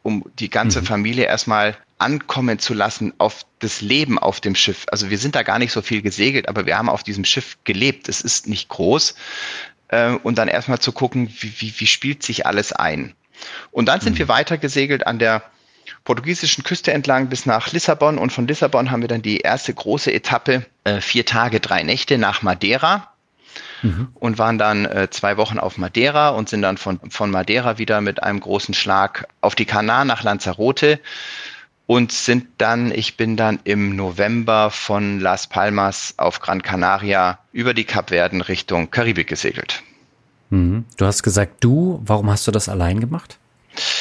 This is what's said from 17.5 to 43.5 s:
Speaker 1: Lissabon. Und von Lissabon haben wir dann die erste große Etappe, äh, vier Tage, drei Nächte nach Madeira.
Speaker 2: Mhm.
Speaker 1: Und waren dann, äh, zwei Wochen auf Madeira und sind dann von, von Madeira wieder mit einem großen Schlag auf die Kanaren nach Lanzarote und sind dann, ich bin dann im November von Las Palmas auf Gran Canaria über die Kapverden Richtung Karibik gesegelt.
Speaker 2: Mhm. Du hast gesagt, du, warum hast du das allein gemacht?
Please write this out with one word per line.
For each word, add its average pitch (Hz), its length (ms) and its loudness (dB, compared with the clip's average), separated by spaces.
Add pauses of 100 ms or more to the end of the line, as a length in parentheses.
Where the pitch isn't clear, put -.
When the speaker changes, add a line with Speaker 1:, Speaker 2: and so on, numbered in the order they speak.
Speaker 1:
Lissabon. 151 460 2
Und 113 140 0
von 120 140 0
Lissabon 131 440 2
haben 120 100 0
wir 117 80 -2
dann 117 140 -2
die 104 160 0
erste 117 340 0
große - 400 -2
Etappe, 127 540 0 (180)
äh, 101 160 2
vier 117 240 0
Tage, 113 360 2
drei 87 240 0
Nächte 127 340 2
nach 101 240 0
Madeira. 120 640 0 (760)
Speaker 2:
Mhm. 110 320 0
Speaker 1:
Und 113 240 -2
waren 113 200 2
dann, 104 260 2
äh, 98 260 0
zwei 101 260 0
Wochen 107 220 0
auf - 200 -4
Madeira 143 520 2
und 110 180 -2
sind 107 140 -2
dann 95 140 2
von, 95 220 -4 (100)
von 104 220 -4
Madeira 107 480 0
wieder 110 220 0
mit 101 220 -2
einem 101 180 -2
großen 98 340 -2
Schlag 98 520 0 (140)
auf - 140 2
die 107 120 0
Kanaren 113 420 2
nach 117 140 -2
Lanzarote 113 760 2 (880)
und 120 260 4
sind 123 340 0 (100)
dann, 117 360 2
ich - 260 -4
bin 113 180 0
dann 110 280 2
im 101 300 0
November 107 760 2
von 101 500 -2
Las 95 280 0
Palmas 98 680 0
auf - 240 0
Gran 92 220 -2
Canaria 95 760 2 (140)
über 120 220 0
die 113 100 0
Kapverden 90 560 0
Richtung 87 500 -2
Karibik 117 360 0
gesegelt. - 560 -6 (720)
Speaker 2:
Mhm. 95 300 2 (120)
Du 98 80 2
hast 101 200 0
gesagt, 101 400 2
du, 156 400 4
warum 104 260 2
hast 104 160 0
du 110 60 2
das 107 160 0
allein 92 320 0
gemacht? 147 380 -6 (640)